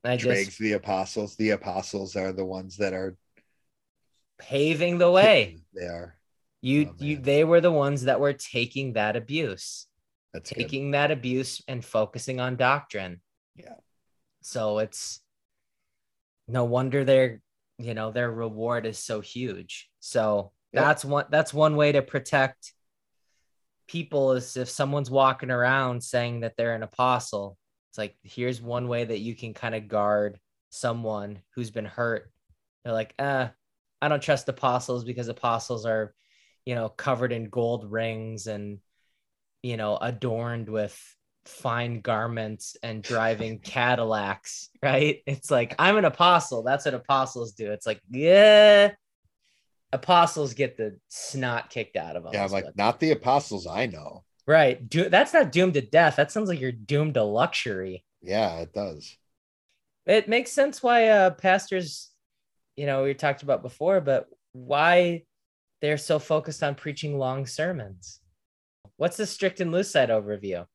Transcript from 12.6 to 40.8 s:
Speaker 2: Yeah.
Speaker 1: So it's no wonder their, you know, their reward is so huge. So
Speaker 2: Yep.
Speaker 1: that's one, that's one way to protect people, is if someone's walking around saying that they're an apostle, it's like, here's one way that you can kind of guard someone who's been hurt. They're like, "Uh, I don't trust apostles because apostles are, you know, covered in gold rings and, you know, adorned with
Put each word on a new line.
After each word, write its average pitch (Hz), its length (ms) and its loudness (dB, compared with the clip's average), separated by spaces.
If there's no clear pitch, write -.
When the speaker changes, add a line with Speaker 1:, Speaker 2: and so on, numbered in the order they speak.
Speaker 2:
Yeah. - 200 -20
Speaker 1:
So 107 380 -4
it's - 420 -8
no 123 160 0
wonder 127 400 0
their, 131 360 4
you 117 160 -8
know, 110 180 -6
their 120 200 -2
reward 113 540 -4
is 110 140 -8
so 107 220 -6
huge. 98 680 -12
So 107 500 0
Speaker 2:
Yep. 135 100 2
Speaker 1:
that's 147 220 2
one, 143 240 -2
that's 156 240 0
one 151 240 4
way 147 160 4
to 139 80 4
protect - 720 -2
people, 147 460 0
is 127 240 -4
if 123 120 -6
someone's 139 420 -4
walking 131 400 2
around 123 520 0
saying 120 380 -4
that 117 160 -6
they're 117 180 0
an 110 80 -8
apostle, 110 760 -2
it's - 60 -16
like, 107 260 -8
here's 123 360 -6
one 120 280 -6
way 120 160 -2
that 110 160 -4
you 110 160 -8
can 113 180 -12
kind 113 220 -6
of 107 120 -8
guard 104 520 0
someone 107 720 -6
who's 120 160 -8
been 107 160 -8
hurt. 117 460 -6
They're 117 100 -6
like, 110 260 -4
"Uh, 135 300 -2
I 143 60 0
don't 147 160 0
trust 139 260 0
apostles 123 540 -2
because 120 240 -8
apostles 117 580 -4
are, 110 300 -2
you 127 80 -6
know, 113 160 -4
covered 123 420 -4
in 113 180 -8
gold 117 420 -4
rings 110 560 -6
and, 104 320 -10
you 120 160 -8
know, 104 240 -2
adorned 117 680 -6
with 107 300 -4